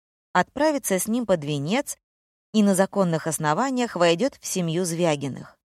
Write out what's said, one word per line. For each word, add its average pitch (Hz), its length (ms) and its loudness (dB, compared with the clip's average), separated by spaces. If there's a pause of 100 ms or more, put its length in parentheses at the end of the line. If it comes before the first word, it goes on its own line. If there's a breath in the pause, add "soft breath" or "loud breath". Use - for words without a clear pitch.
(340)
отправится 247 680 0
с - 80 -6
ним 226 180 -2
под 180 180 0
венец 151 540 -4 (560)
и 220 80 4
на 202 140 4
законных 180 500 0
основаниях 214 720 -2
войдёт 175 440 2
в - 60 -18
семью 175 400 -2
Звягиных. 156 720 -2 (180)